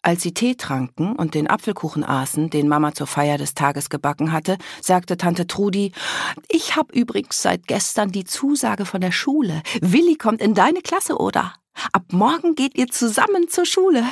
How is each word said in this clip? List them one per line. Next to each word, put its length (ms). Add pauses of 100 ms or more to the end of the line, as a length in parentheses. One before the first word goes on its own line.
Als 200
sie 100
Tee 220
tranken 600
und 200
den 120
Apfelkuchen 560
aßen, 460
den 180
Mama 260
zur 120
Feier 320
des 160
Tages 360
gebacken 420
hatte, 260 (240)
sagte 340
Tante 300
Trudi: 480 (560)
„Ich 260
hab 160
übrigens 500
seit 260
gestern 440
die 120
Zusage 600
von 140
der 120
Schule. 500 (180)
Willi 360
kommt 260
in 140
deine 260
Klasse, 400
Oda. 320 (400)
Ab 180
morgen 440
geht 200
ihr 120
zusammen 600
zur 180
Schule.“ 460